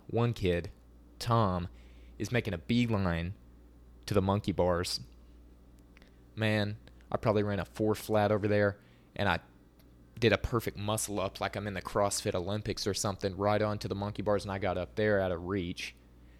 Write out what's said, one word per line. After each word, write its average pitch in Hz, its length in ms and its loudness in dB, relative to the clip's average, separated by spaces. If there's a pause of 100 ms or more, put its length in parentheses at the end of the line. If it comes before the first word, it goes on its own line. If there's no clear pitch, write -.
One 117 260 0
kid, 87 380 0 (480)
Tom, 98 480 2 (500)
is 98 140 -6
making 117 220 -2
a 87 40 -4
beeline 98 760 0 (720)
to - 80 -2
the 101 80 6
monkey 98 300 2
bars. 90 500 0 (1300)
Man, 107 420 0 (340)
I - 60 0
probably 104 260 2
ran 101 160 -2
a 85 60 -2
four 107 300 0
flat 104 360 2
over 104 160 2
there, 104 300 4 (380)
and 101 120 0
I 85 120 2 (800)
did 113 140 6
a 98 40 4
perfect - 400 -2
muscle 104 420 -4
up 95 220 -4
like 101 140 -4
I'm 104 120 -6
in 101 60 -6
the 90 80 -6
CrossFit 101 540 0
Olympics 101 520 -4
or 98 60 0
something, 98 440 -2
right 104 240 2
onto 104 260 -2
the 95 80 -4
monkey 101 260 -6
bars, 101 220 0
and 101 80 -6
I 98 60 -4
got 95 200 -2
up 90 180 -6
there 107 240 4
out 92 120 2
of 87 160 -4
reach. 90 480 -4 (440)